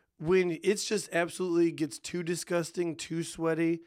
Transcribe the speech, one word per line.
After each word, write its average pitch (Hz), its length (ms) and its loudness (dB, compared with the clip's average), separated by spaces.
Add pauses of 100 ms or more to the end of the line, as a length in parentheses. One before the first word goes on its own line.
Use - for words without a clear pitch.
(180)
when 175 440 4
it's 196 240 2
just 208 260 -2
absolutely 170 580 2
gets 143 280 -4
too 175 240 -6
disgusting, 170 760 -2
too 165 260 -4
sweaty, 165 640 0